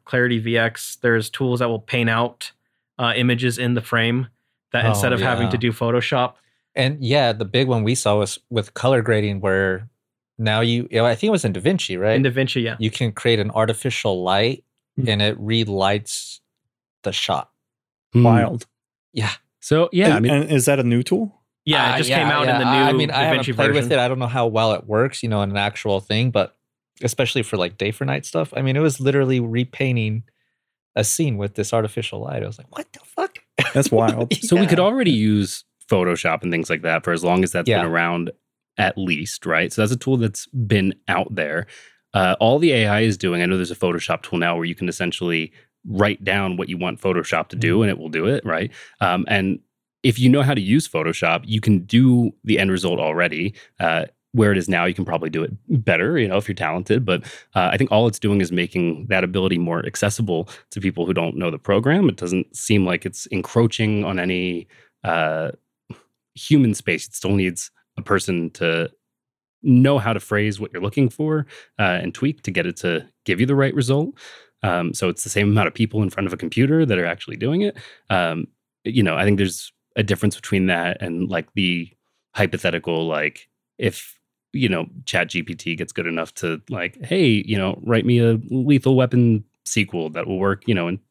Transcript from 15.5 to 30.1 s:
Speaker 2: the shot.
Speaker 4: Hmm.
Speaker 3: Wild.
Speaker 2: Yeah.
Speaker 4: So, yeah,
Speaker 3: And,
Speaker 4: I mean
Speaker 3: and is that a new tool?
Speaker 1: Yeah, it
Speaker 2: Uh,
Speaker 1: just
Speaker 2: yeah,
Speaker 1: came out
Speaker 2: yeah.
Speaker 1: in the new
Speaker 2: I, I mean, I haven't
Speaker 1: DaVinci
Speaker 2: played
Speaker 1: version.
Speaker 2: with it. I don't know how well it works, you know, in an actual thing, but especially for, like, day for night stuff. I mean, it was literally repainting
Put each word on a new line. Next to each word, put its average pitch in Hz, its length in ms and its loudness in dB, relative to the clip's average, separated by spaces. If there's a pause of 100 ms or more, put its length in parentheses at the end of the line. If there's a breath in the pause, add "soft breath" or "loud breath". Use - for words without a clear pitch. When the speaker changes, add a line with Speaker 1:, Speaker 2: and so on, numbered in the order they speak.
Speaker 2:
the 98 80 -4
shot. - 400 -4 (640)
Speaker 4:
Hmm. 120 100 6
Speaker 3:
Wild. 117 420 4 (480)
Speaker 2:
Yeah. 110 180 -4 (280)
Speaker 4:
So, 165 320 2
yeah, 185 160 4
Speaker 3:
And, 156 60 6
Speaker 4:
I 104 60 2
mean 120 140 2
Speaker 3:
and 151 180 0
is 135 140 4
that 143 140 4
a 131 40 0
new 120 200 2
tool? 202 360 -2 (260)
Speaker 1:
Yeah, 139 260 2
it - 20 0
Speaker 2:
Uh, 131 40 0
Speaker 1:
just 147 120 0
Speaker 2:
yeah, 131 100 2
Speaker 1:
came 147 100 2
out 147 180 2
Speaker 2:
yeah. 127 60 2
Speaker 1:
in 120 60 2
the 123 120 2
new 135 60 4
Speaker 2:
I, 139 120 4
I 139 40 4
mean, 151 180 0
I 139 120 0
haven't 156 180 2
Speaker 1:
DaVinci 123 140 -4
Speaker 2:
played 135 120 2
Speaker 1:
version. 131 160 2
Speaker 2:
with 120 80 -2
it. 143 80 4
I 123 80 2
don't 131 120 -2
know 123 80 -2
how 120 200 0
well 110 260 2
it 85 140 -4
works, 113 360 0
you 117 60 -4
know, 107 140 0
in 98 80 -2
an 101 60 -4
actual 101 420 -2
thing, 113 320 0
but - 240 0 (480)
especially 123 400 -2
for, - 140 -6
like, 90 200 -4
day 104 140 -2
for 135 140 -8
night 139 200 -4
stuff. 160 320 -4
I 135 60 -2
mean, 131 120 0
it 143 40 0
was 156 200 0
literally 135 400 2
repainting 117 840 -2 (720)